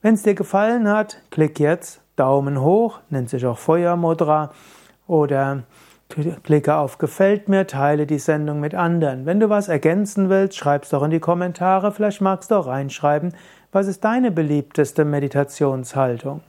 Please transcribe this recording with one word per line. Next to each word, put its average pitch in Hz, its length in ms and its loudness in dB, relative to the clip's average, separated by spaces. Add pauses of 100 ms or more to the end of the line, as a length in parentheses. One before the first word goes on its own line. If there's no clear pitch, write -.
Wenn's 214 220 2
dir 208 120 2
gefallen 214 540 0
hat, 214 320 -2 (100)
klick 156 260 0
jetzt 151 440 -2 (160)
Daumen 139 440 2
hoch, 208 380 2 (100)
nennt 127 200 -4
sich 123 160 -4
auch 120 120 -2
Feuermudra, 165 920 0 (560)
oder 139 560 0 (460)
kl-, 151 340 -6
klicke 147 320 2
auf 143 220 -2
Gefällt 202 500 0
mir, 196 180 2
teile 147 400 0
die 147 140 -2
Sendung 151 400 -2
mit 151 160 -6
anderen. 165 500 0
Wenn 185 140 0
du 214 100 2
was 202 200 0
ergänzen 185 600 0
willst, 196 280 2
schreib's 143 320 -2
doch 139 120 0
in 151 100 0
die 165 100 0
Kommentare. 180 720 0
Vielleicht 208 260 -2
magst 190 320 -2
du 220 40 4
auch 165 120 0
reinschreiben, 147 680 -2 (380)
was 196 160 0
ist 190 180 -6
deine 240 260 2
beliebteste 151 720 0
Meditationshaltung? 135 1500 -2